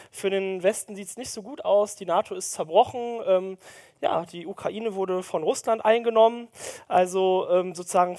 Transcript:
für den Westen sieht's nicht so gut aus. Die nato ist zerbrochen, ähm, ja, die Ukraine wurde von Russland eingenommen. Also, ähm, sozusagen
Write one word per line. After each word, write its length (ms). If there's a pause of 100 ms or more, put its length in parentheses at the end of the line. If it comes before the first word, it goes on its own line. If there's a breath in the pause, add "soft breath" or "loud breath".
(120 loud breath)
für 180
den 320
Westen 320
sieht's 220
nicht 160
so 100
gut 220
aus. 320
Die 100
nato 300
ist 160
zerbrochen, 760
ähm, 320 (420 loud breath)
ja, 260
die 200
Ukraine 480
wurde 300
von 180
Russland 420
eingenommen. 600 (400 loud breath)
Also, 640
ähm, 240
sozusagen 440